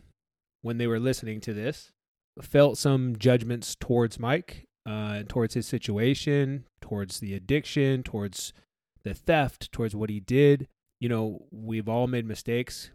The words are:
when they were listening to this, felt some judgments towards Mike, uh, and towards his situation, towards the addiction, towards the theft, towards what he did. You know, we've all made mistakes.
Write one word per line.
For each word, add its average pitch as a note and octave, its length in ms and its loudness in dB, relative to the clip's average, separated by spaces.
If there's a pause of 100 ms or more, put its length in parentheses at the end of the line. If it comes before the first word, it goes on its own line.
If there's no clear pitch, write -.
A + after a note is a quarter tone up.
(640)
when A#2 160 -4
they A#2+ 100 0
were A2+ 100 0
listening A#2 440 -2
to A2+ 120 -8
this, A2+ 380 -8 (500)
felt C#3+ 340 6
some C3 400 2
judgments A#2+ 600 2
towards A#2 400 0
Mike, C3 480 -4 (200)
uh, G#2+ 320 -6
and G#2 100 -10
towards A#2 260 0
his A#2 140 -2
situation, C3+ 960 0 (140)
towards G2+ 400 -8
the G2 140 -6
addiction, C3+ 680 0
towards - 500 -8 (520)
the G2 100 -6
theft, - 560 0
towards A2 240 -4
what G#2+ 160 -4
he G#2 80 -4
did. C#3 480 4 (320)
You A#2+ 100 -2
know, A2 440 -2
we've A2 360 -6
all A#2+ 200 2
made A#2+ 180 -2
mistakes. A#2 680 -6